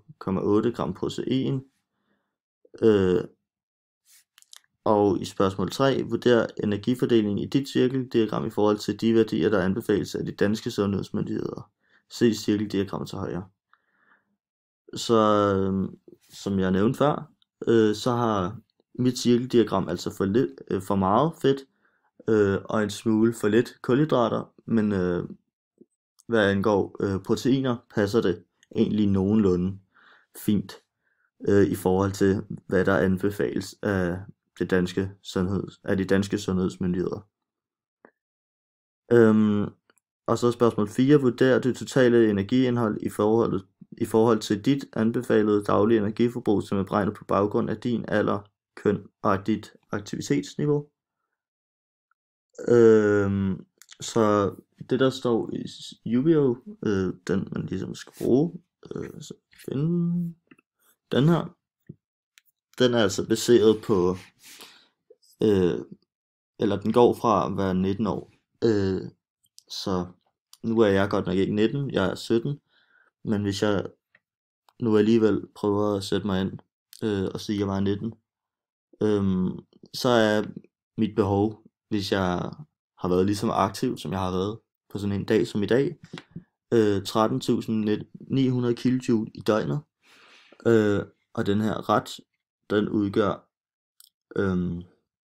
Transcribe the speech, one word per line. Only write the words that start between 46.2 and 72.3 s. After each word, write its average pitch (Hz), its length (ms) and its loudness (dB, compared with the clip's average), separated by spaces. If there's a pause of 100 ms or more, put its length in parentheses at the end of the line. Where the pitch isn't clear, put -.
som 101 140 -4
er 98 60 0
beregnet 98 300 -2
på - 120 -16
baggrund 104 440 0
af - 80 -6
din 120 300 -4
alder, 104 320 0 (360)
køn - 320 -2 (140)
og 101 260 -2
dit - 260 -6 (180)
aktivitetsniveau. 143 960 -4 (1800)
Øhm, 104 960 4 (360)
så 104 540 2 (340)
det, 123 100 0
der 131 100 4
står 120 440 -2
i - 140 -8
s-, - 260 -18 (140)
Yubio, 135 500 2 (280)
øh, 95 280 0 (140)
den 95 240 -2
man - 140 -6
ligesom - 300 -8
skal - 220 -20
bruge, 151 440 0 (340)
øh, - 260 -12
så - 120 -18 (320)
finde 170 680 -4 (800)
den 131 180 4
her. - 260 -2 (1200)
Den 123 140 4
er 120 60 2
altså 98 280 0
baseret 107 560 4
på, 90 320 2 (1300)
øh, 92 360 2 (800)
eller 101 160 0
den 104 180 -4
går 120 200 6
fra 98 340 0
at 98 100 -6
være 95 180 0
nitten 95 320 -2
år. - 240 -6 (320)
Øh, 98 380 0 (680)
så 92 360 -4 (580)
nu 113 160 -2
er 107 80 6
jeg 98 220 2
godt 98 160 -2
nok 90 100 -2
ikke 95 200 0
nitten, 123 360 -2
jeg 92 140 0
er 90 100 -2
sytten. 127 440 -2 (640)